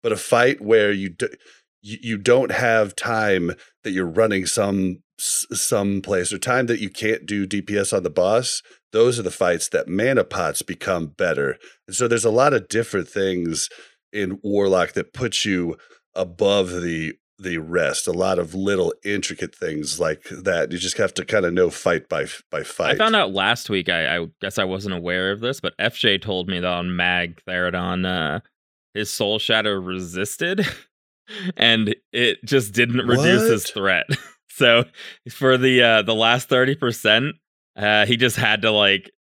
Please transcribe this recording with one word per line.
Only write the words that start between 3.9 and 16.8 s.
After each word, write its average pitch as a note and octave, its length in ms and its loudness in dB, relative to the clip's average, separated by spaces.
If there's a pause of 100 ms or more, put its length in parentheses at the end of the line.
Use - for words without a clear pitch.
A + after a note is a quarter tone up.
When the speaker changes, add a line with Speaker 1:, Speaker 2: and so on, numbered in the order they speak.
Speaker 1:
you're F#2 160 -2
running G2 400 2
some, G2 560 -2 (160)
s-, - 340 -4
some G2+ 480 -2
place F#2 320 -2
or G2 60 -6
time B2+ 280 0
that A#2 140 -2
you G#2 100 -6
can't - 360 -4
do G2+ 200 -2
D G2+ 160 -4
P G2+ 160 -4
S G2 140 -2
on F#2+ 100 2
the E2+ 80 0
boss, G2+ 520 0 (300)
those A#2+ 260 4
are A2 40 -6
the F2+ 80 -2
fights F2 380 0
that - 200 -2
mana G#2+ 360 2
pots - 380 -4
become F2 440 -4
better. C#2+ 520 -2 (280)
And F#2 100 -14
so B2 120 0
there's A2+ 160 0
a A#2 60 4
lot C3 240 4
of G2 140 -2
different G#2 400 -2
things F2+ 600 -2 (440)
in G2 300 -6
Warlock G2 520 2
that - 180 -6
puts A#2+ 320 -4
you F2+ 320 -2 (380)
above F#2 560 0
the, E2+ 440 -4 (240)